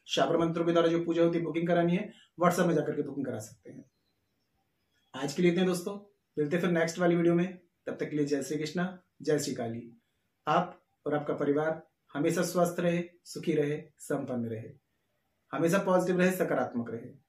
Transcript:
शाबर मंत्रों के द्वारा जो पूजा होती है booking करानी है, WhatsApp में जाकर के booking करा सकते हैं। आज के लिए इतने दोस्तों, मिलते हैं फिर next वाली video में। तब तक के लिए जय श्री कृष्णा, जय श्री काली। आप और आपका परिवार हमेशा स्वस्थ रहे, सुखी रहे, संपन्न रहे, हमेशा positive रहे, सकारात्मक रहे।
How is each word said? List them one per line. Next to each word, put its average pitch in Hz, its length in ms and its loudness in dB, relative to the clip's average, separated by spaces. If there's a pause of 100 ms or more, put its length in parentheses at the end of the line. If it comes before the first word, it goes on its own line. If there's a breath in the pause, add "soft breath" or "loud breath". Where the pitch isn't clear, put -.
शाबर 156 280 2
मंत्रों 165 280 0
के 170 80 2
द्वारा 165 160 6
जो 170 160 0
पूजा 165 180 2
होती 170 160 4
है 160 60 -2
booking 165 220 -2
करानी 170 300 2
है, 214 160 -4 (280 loud breath)
WhatsApp 175 280 4
में 160 60 2
जाकर 143 220 -2
के 147 60 -2
booking 143 240 -6
करा 113 120 -6
सकते - 320 -18
हैं। - 140 -18 (1300)
आज 143 180 -4
के 180 100 0
लिए 175 100 6
इतने 185 120 2
दोस्तों, 196 500 -4 (240)
मिलते 151 180 0
हैं 175 60 0
फिर 180 100 2
next 170 260 0
वाली 175 180 4
video 170 180 4
में। 180 240 0 (280)
तब - 140 -8
तक 147 100 -6
के 151 60 -4
लिए 147 100 2
जय 139 160 0
श्री 151 160 -4
कृष्णा, 175 400 -4 (240)
जय 151 160 2
श्री 135 160 -4
काली। 117 460 -8 (480)
आप 175 340 0 (240)
और 147 80 -2
आपका 147 200 -2
परिवार 151 520 0 (260)
हमेशा 165 300 0
स्वस्थ 170 380 0
रहे, 170 240 0 (200)
सुखी 151 280 -6
रहे, 147 300 0 (160)
संपन्न 131 480 -4
रहे, 113 240 -8 (840)
हमेशा 165 260 2
positive 180 400 2
रहे, 180 120 6
सकारात्मक 127 600 -2
रहे। - 380 -14